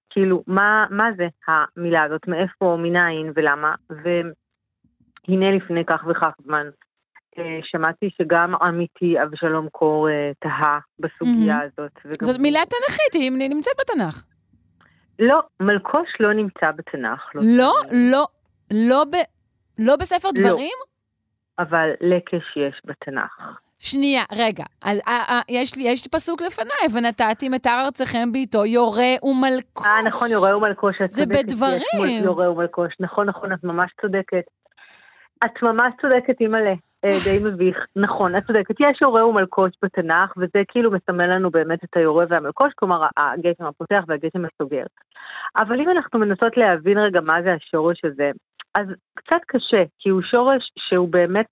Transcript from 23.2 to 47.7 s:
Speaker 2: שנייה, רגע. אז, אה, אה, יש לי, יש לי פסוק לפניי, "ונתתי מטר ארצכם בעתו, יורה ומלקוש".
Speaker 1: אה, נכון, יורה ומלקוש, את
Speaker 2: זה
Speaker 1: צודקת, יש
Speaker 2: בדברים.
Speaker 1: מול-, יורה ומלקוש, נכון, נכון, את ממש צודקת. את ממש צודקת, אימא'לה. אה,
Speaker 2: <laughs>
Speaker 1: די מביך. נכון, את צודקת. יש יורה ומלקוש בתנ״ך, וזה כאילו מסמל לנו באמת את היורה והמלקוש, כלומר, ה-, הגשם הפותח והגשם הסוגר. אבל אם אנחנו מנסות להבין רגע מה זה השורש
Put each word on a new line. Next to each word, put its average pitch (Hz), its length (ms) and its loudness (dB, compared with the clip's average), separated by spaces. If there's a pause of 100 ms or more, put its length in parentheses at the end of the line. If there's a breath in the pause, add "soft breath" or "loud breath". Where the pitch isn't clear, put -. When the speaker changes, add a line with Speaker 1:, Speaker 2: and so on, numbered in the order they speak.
Speaker 2:
שנייה, 277 520 0
רגע. 214 320 -2 (180)
אז, 202 260 -2
אה, 240 220 -2
אה, 240 100 0 (100)
יש 247 280 -4
לי, 262 60 -6
יש 240 220 -2
לי - 60 -12
פסוק 330 300 -4
לפניי, 440 520 -4
"ונתתי 233 560 -2
מטר 254 360 0
ארצכם 240 460 -2
בעתו, 220 340 0
יורה 240 480 2 (100)
ומלקוש". 262 600 0
Speaker 1:
אה, 214 160 4
נכון, 220 300 0
יורה 196 260 4
ומלקוש, 202 440 0
את 190 80 0
Speaker 2:
זה 254 160 0
Speaker 1:
צודקת, 254 140 0
יש 285 40 2 (100)
Speaker 2:
בדברים. 262 260 0 (180)
Speaker 1:
מול-, 226 280 0
יורה 175 260 2
ומלקוש, 170 480 -2
נכון, 202 300 -2
נכון, 190 240 -6
את 175 100 -8
ממש 175 280 -2 (100)
צודקת. 190 420 -2 (1000 soft breath)
את 226 180 -4
ממש 233 380 2
צודקת, 247 400 2
אימא'לה. 220 320 0 (320)
אה, 202 40 2 (100)
Speaker 2:
<laughs> 180 60 -2
Speaker 1:
די 202 240 0
מביך. 185 280 0 (180)
נכון, 196 400 0
את 202 120 0
צודקת. 214 320 0
יש 285 220 4
יורה 233 260 6
ומלקוש 190 440 2 (100)
בתנ״ך, 180 560 0
וזה 180 300 0
כאילו 233 240 2
מסמל 180 340 0 (100)
לנו 185 160 0
באמת 165 320 0
את 175 140 -6
היורה 165 320 4
והמלקוש, 170 460 0
כלומר, 175 280 0
ה-, 151 40 4 (260)
הגשם 175 320 -2
הפותח 180 420 -2
והגשם 160 380 -4
הסוגר. 143 380 -6 (720 loud breath)
אבל 226 240 0
אם 320 80 0
אנחנו 339 300 0
מנסות 214 380 0
להבין 196 400 4
רגע 196 240 2
מה 160 200 0
זה 180 120 0
השורש 165 520 -2